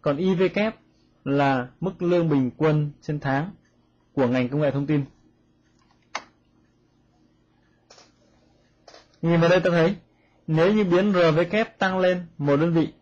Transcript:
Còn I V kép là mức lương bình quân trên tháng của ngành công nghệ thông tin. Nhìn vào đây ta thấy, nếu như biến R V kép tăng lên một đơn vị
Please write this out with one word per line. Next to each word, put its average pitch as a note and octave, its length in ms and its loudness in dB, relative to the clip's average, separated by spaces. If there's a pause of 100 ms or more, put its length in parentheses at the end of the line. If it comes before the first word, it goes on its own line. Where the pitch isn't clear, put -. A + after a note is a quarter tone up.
Còn C#3+ 160 -2
I F#3 180 0
V E3+ 60 0 (120)
kép G#3+ 220 -2 (480)
là C#3 460 0 (100)
mức F#3 220 -8
lương F3 280 0
bình C3+ 280 0
quân D3+ 340 0 (100)
trên D3 180 -8
tháng C#3+ 320 -4 (640)
của C3+ 140 0
ngành B2 220 -2
công C#3+ 120 -2
nghệ C#3+ 100 0
thông C#3 160 -4
tin. C#3+ 180 0 (4000)
Nhìn E3 200 2
vào E3+ 80 2
đây F3+ 100 4
ta F3 100 0
thấy, E3+ 260 2 (520)
nếu D#3+ 260 2
như G#3+ 100 2
biến F#3+ 300 2
R F3+ 40 2 (180)
V D#3+ 40 2 (120)
kép A3 280 -4
tăng F#3 200 -2
lên F3+ 280 0 (100)
một C#3+ 200 0
đơn E3 160 0
vị E3 280 0